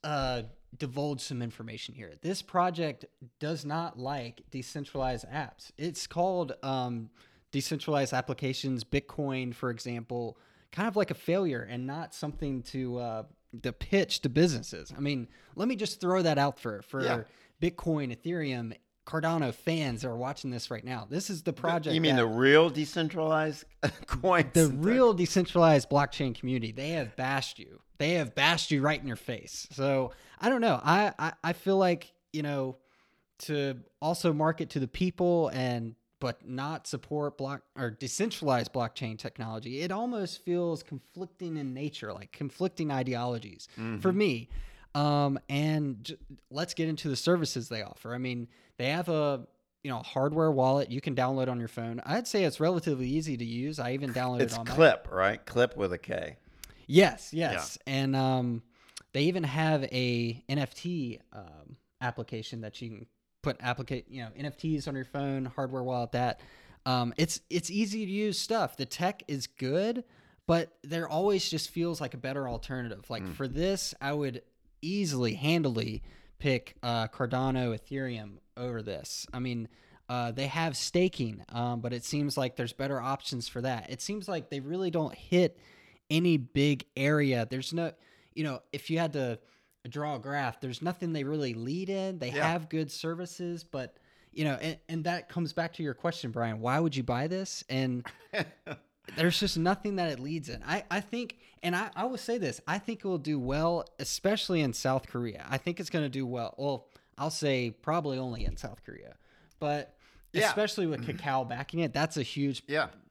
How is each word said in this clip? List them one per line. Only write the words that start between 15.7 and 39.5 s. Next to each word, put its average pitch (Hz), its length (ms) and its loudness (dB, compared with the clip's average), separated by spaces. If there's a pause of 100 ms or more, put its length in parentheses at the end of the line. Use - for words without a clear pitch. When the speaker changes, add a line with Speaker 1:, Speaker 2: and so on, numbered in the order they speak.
Speaker 1:
just 202 260 -4
throw 180 220 4
that 151 160 4
out 139 200 2
for, 104 220 -6
for 135 220 -4
Speaker 2:
Yeah. 123 180 0 (400)
Speaker 1:
Bitcoin, 156 560 0
Ethereum, 135 560 -4 (320)
Cardano 156 480 2
fans 147 480 -2
that 131 60 -4
are 117 100 -4
watching 131 320 -6
this 123 220 -6
right 117 120 -6
now. 120 240 -6
This 156 220 -4
is 175 140 -6
the 170 80 0
Speaker 2:
The, - 100 -10
Speaker 1:
project 165 320 2
Speaker 2:
you 160 80 4
mean 151 140 6
Speaker 1:
that 123 80 8
Speaker 2:
the 117 40 6
real 139 440 8
decentralized 156 920 0 (180)
<laughs> - 240 -2
coins 156 460 4
Speaker 1:
the 165 120 10
Speaker 2:
and 143 180 2
Speaker 1:
real 240 280 8
Speaker 2:
tokens? 175 180 2
Speaker 1:
decentralized 165 640 6
blockchain 139 420 2
community. 123 380 -2
They 131 200 -6
have 143 240 -2
bashed 135 440 -2
you. - 220 -20 (180)
They 151 140 4
have 156 200 0
bashed 156 380 4
you 143 100 6
right 147 180 4
in 139 80 -10
your 120 100 -2
face. - 540 -10
So 135 400 2 (300)
I 214 80 2
don't 254 120 4
know. 202 220 4
I, 190 360 4
I, 160 140 -2 (100)
I 170 100 0
feel 190 240 2
like, 180 340 2 (220)
you 151 100 -2
know, 135 340 -2 (600)
to 139 380 -2 (240)
also 165 320 4
market 156 380 2
to - 80 -2
the 131 80 2
people 175 600 4
and, 120 460 -2 (240)
but - 280 -6
not 135 400 -6
support 147 500 -4
block 139 240 -6 (160)
or 123 140 -2
decentralized 131 840 0
blockchain 113 440 -4
technology, 117 640 -8